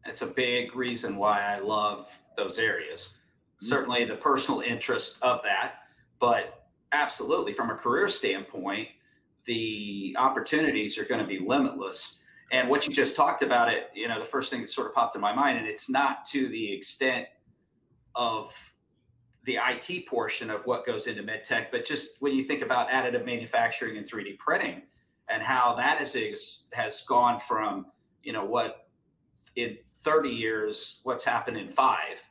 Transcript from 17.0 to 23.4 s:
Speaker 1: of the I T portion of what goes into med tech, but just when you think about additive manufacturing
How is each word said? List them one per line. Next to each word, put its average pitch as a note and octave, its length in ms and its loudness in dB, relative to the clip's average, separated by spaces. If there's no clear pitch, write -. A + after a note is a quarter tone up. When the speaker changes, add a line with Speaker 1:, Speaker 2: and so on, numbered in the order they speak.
Speaker 1:
of A2+ 400 -2
the A#2+ 120 -2
I A#2+ 180 2
T - 320 -8
portion A2 440 -2
of G#2+ 160 -6
what A#2 180 0
goes A2 220 -2
into G#2+ 160 -6
med G#2+ 200 -6
tech, A2+ 280 -2
but A#2 120 -2
just - 380 -4
when C#3 120 2
you C3+ 100 2
think C#3+ 180 -2
about B2 280 2
additive B2 360 0
manufacturing A#2 720 0